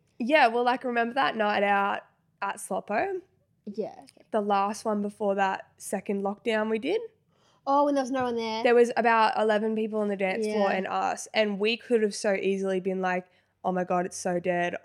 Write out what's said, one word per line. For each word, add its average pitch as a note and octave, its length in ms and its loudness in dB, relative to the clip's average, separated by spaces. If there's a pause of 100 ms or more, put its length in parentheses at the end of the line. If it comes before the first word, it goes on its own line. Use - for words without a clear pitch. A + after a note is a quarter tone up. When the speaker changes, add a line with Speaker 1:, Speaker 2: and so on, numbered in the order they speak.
(180)
Speaker 1:
Yeah, C4+ 300 4
well, A#3+ 160 0
like, B3 220 0
remember A#3+ 300 -2
that C#4 200 0
night G#3 280 0
out G3+ 400 0 (380)
at G3+ 140 -6
Sloppo? B3+ 640 -4 (460)
Speaker 2:
Yeah, G#3 260 -8 (120)
okay. - 280 -20
Speaker 1:
The A3 80 0
last G3+ 460 0
one G#3 160 0
before G3+ 340 -2
that G3 320 -2 (100)
second G3+ 460 -6
lockdown G#3+ 460 -2
we A3 100 -2
did? F4 220 -2 (640)
Speaker 2:
Oh, C#4 160 4
when C#4+ 120 2
there C4+ 80 2
was A#3+ 80 -6
no C4 120 -2
one A#3+ 140 -2
there. A3+ 260 -4
Speaker 1:
There A#3+ 120 6
was A#3+ 200 6
about A3+ 420 4
eleven A3 380 2
people G#3+ 240 -2
on G#3 80 0
the G3+ 80 -2
dance F#3+ 300 -2
floor G#3 240 2
Speaker 2:
Yeah. F#3 80 0
Speaker 1:
and F#3+ 100 -2
us, F#3+ 460 -2
and G#3 260 0
we G#3+ 160 0
could A3+ 260 0
have G#3 140 0
so G#3 200 0
easily F#3+ 440 0
been F#3+ 220 -2
like, F3+ 240 -2 (400)
"Oh F#3 80 0
my F#3 100 0
God, F3+ 220 0
it's F#3+ 100 -10
so F3+ 240 -2
dead. F3 460 0